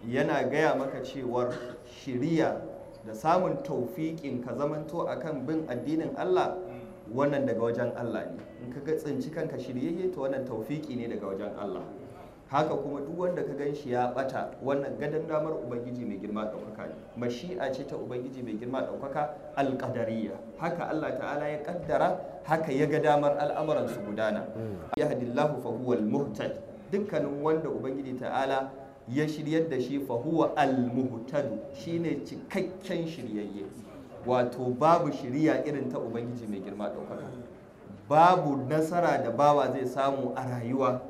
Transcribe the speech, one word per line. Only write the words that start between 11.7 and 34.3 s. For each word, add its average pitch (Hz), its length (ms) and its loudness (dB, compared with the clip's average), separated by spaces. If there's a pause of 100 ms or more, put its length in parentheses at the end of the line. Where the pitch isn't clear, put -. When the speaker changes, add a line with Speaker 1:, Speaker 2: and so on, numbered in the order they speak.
Speaker 1:
Haka 151 260 2
kuma 139 320 -2
duk 165 120 -6
wanda 175 260 0
ka 147 100 -4
gan 143 200 -2
shi 127 180 -8
ya 123 200 2
ɓata, 135 520 -2
wannan 139 340 0
gadon 156 300 -2
damar 156 240 0
Ubangiji 123 520 -4
mai 98 140 -4
girma 104 320 -4
ɗaukaka 101 400 -8
ne. - 40 -10 (220)
Mashi'a 139 560 -2
ce 147 140 -4
ta 151 80 -8
Ubangiji 123 480 -6
mai 110 160 -4
girma 123 240 -2
ɗaukaka 139 480 -2 (240)
alƙadariya. 117 800 0 (240)
Haka 165 320 -2
Allah 147 240 0
Ta'ala 147 340 -2
ya 151 140 -2
ƙaddara, 160 560 2 (240)
haka 156 300 2
ya 139 140 4
ga 147 120 2
damar 143 400 6
al'amuran 147 500 2
su - 120 -4
gudana. 104 420 0 (140)
Speaker 2:
Mm. 110 180 -4 (240)
Speaker 1:
"Yahdillahu 131 640 2
fa 117 60 -4
huwal 117 340 2
muhtad." 131 540 0 (340)
Dukkanin 147 520 0
wanda 156 260 4
Ubangiji 131 500 -2
Ta'ala 135 520 0 (420)
ya 151 160 4
shiryar 156 400 2
da 131 100 0
shi, 127 220 0
fa 123 140 -2
huwa 151 420 2
al-muhtadu, 123 1000 2 (160)
shine 165 500 -2
cikakken - 840 -4
shiryayye. 104 600 -6 (560)
Wato 123 480 2